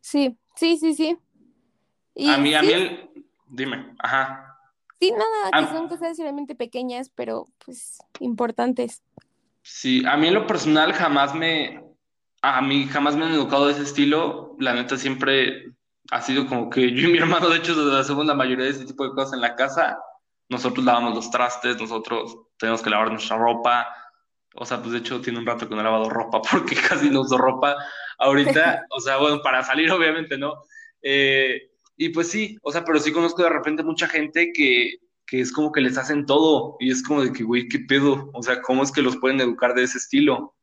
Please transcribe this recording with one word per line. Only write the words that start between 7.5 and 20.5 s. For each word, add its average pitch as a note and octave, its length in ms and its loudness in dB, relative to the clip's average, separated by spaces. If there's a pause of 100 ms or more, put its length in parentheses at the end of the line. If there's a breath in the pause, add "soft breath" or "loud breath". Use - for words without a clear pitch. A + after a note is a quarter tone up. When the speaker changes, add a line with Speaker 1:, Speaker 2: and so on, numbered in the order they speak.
Speaker 1:
pues, - 340 -18 (200)
importantes. A#3+ 840 -4 (600)
Speaker 2:
Sí, B2+ 420 -2
a C#3 120 2
mí D#3 100 4
en F3+ 80 4
lo G#3+ 120 0
personal D#3 460 2
jamás C#3+ 400 2
me, D#3+ 500 -2 (580)
a C3 200 2
mí C#3 260 2
jamás C#3+ 280 0
me D#3+ 100 0
han E3 80 0
educado C#3 340 2
de D3 60 2
ese C#3+ 100 -4
estilo. C#3+ 760 0
La B2+ 140 0
neta, B2 240 -2
siempre C3+ 680 0 (460)
ha A#2+ 100 -2
sido C3 260 0
como B2 220 -4
que B2+ 240 2
yo D3 160 2
y - 20 6
mi E3+ 60 6
hermano, E3+ 320 2
de E3 80 4
hecho, E3+ 160 -2 (240)
hacemos C#3+ 280 0
la D3 100 2
mayoría B2+ 300 0
de C#3 60 0
ese C3+ 140 -8
tipo C3+ 200 -8
de C3 60 -6
cosas C3+ 220 -4
en B2+ 80 -6
la A#2+ 140 -2
casa. C#3 420 0 (520)
Nosotros B2+ 360 -2